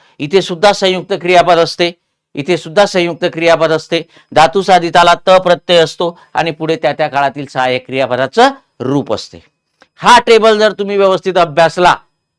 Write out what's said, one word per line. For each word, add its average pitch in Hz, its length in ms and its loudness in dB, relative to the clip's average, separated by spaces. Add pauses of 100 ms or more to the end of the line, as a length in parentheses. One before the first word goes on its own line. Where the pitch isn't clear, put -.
(180)
इथे 175 240 0
सुद्धा 185 300 0
संयुक्त 185 400 -4
क्रियापद 175 460 2
असते, 170 340 -2 (420)
इथे 160 220 -4
सुद्धा 165 300 0
संयुक्त 175 460 -4
क्रियापद 165 400 0
असते. 160 300 -4 (300)
धातू 160 300 2
साधिताला 175 520 2
त 170 160 -2
प्रत्यय 180 480 2
असतो 170 400 -2 (160)
आणि 165 160 -2
पुढे 160 260 -4
त्या 156 160 -4
त्या 151 160 -4
काळातील 139 380 -4
सहाय्यक 127 400 -4
क्रियापदाचं 131 640 0 (300)
रूप 123 320 -4
असते. 90 260 -10 (580)
हा 233 220 4
टेबल 226 400 2
जर 214 140 0
तुम्ही 202 240 -6
व्यवस्थित 190 420 0
अभ्यासला 165 580 2 (420)